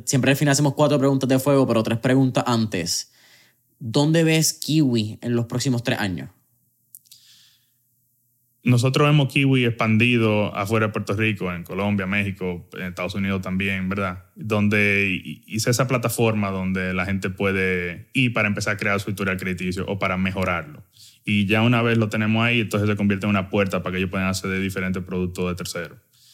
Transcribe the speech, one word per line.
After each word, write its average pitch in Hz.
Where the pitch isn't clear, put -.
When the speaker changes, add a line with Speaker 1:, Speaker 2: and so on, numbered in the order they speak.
Speaker 1:
siempre 135
al 139
final 147
hacemos 135
cuatro 147
preguntas 135
de 131
fuego, 139
pero 113
tres 113
preguntas 131
antes. 101
¿Dónde 147
ves 160
Kiwi 120
en 120
los 120
próximos 123
tres -
años? 95
Speaker 2:
Nosotros 131
vemos 147
Kiwi 135
expandido 113
afuera 110
de 101
Puerto 104
Rico, 98
en 85
Colombia, 98
México, 92
en -
Estados 90
Unidos 98
también, 95
¿verdad? 95
Donde 104
hi-, -
hice 110
esa 123
plataforma 113
donde 92
la 90
gente 98
puede 92
ir 127
para 110
empezar 104
a -
crear 101
su 107
historial 95
crediticio 92
o 95
para 95
mejorarlo. 92
Y 104
ya 110
una 120
vez 117
lo 110
tenemos 110
ahí, 120
entonces 104
se 104
convierte 101
en 104
una 95
puerta 95
para 90
que 92
ellos 92
puedan 95
acceder 95
a -
diferentes 95
productos 90
de 90
terceros. 87